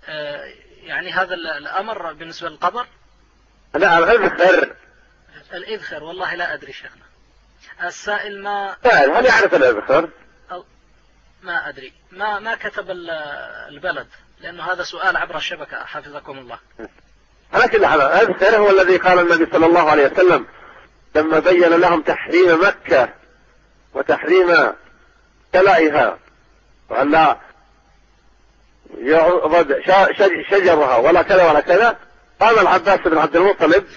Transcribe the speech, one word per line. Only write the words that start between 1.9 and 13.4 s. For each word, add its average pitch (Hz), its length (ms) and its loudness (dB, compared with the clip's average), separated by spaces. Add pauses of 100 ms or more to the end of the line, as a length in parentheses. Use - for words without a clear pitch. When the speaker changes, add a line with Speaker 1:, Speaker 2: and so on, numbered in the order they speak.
Speaker 1:
بالنسبة 165 360 -16
للقبر؟ 156 360 -8 (880)
Speaker 2:
لا، 170 220 2
الإذخر. 185 760 2 (800)
Speaker 1:
الإذخر، 180 500 -14
والله 175 320 -10
لا 170 180 -8
أدري 139 200 -16
شيخنا. - 300 -20 (800)
السائل 202 600 -10
ما 202 400 -8
Speaker 2:
سائل، 160 280 4
هل 233 140 0
يعرف 196 300 2
الإذخر؟ 135 540 0 (420)
Speaker 1:
أو-، 180 140 -18 (800)
ما 165 260 -8
أدري. 135 240 -18 (180)
ما، 202 280 -6
ما 220 160 -8
كتب 196 360 -10
ال-، 175 180 -12 (600)